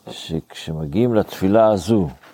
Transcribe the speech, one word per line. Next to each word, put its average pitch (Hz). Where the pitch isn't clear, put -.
שכשמגיעים 80
לתפילה 104
הזו, 98